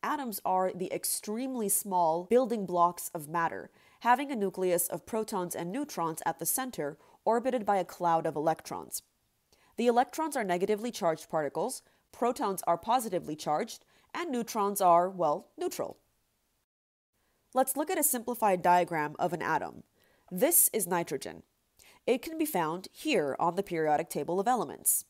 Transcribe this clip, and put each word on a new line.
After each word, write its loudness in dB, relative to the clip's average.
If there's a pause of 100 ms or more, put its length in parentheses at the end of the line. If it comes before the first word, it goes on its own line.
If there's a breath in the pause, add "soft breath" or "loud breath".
Atoms -4
are 2
the -4
extremely -4
small 2
building 2
blocks 2
of -8
matter, -2 (300 soft breath)
having 2
a -4
nucleus 0
of -6
protons -4
and -6
neutrons -4
at -2
the -6
center, -4 (280 soft breath)
orbited 2
by 4
a 2
cloud 2
of -2
electrons. -2 (760 soft breath)
The 2
electrons 2
are 0
negatively 0
charged -2
particles, -2 (300 soft breath)
protons -2
are 4
positively -2
charged, -4 (300 soft breath)
and -4
neutrons -2
are, 6
well, -2 (100)
neutral. -6 (1600)
Let's 2
look -2
at 0
a 0
simplified 0
diagram 2
of 0
an -6
atom. -2 (480 soft breath)
This 4
is -2
nitrogen. -4 (640 soft breath)
It 2
can -10
be 0
found -2
here 0
on 2
the 0
periodic 0
table -2
of 0
elements. 0